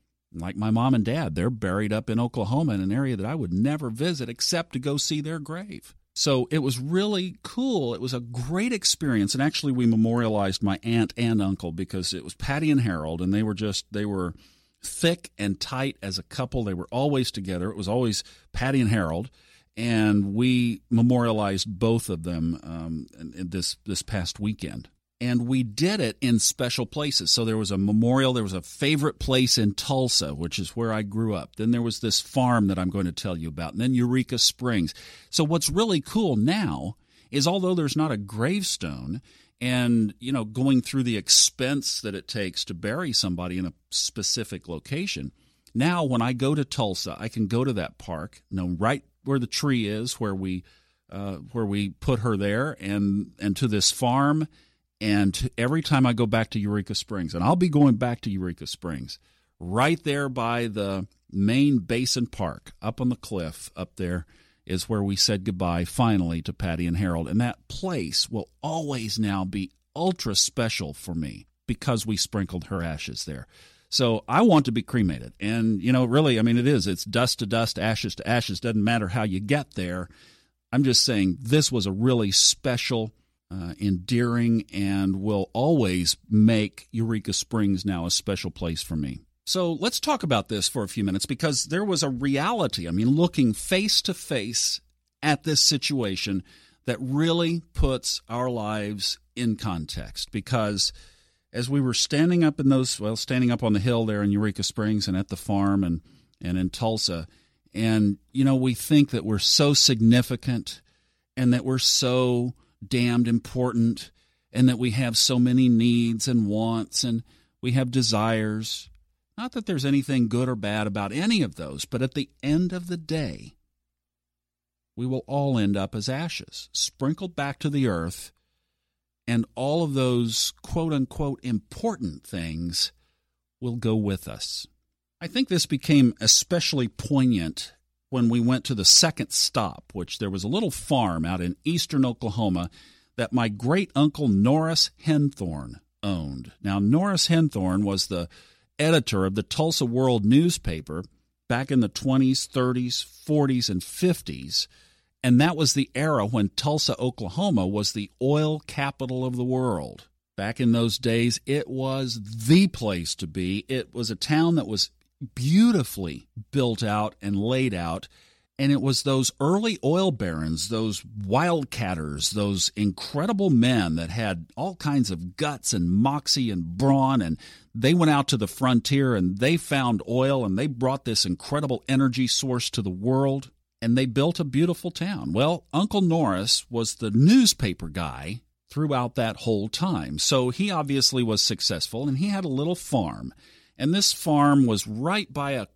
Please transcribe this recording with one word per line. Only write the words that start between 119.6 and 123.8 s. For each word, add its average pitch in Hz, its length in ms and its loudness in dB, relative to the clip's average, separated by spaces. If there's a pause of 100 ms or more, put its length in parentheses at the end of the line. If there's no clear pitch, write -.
there's 147 200 -2
anything 135 440 2
good 123 200 0
or 127 60 -2
bad 104 320 -2
about 101 240 -4
any 190 300 0
of 107 140 -2
those, 71 300 -10
but 120 160 -6
at 131 120 -2
the 143 160 -6 (120)
end 165 320 0
of 180 140 -10
the 180 100 -6
day, 139 560 -6 (1400)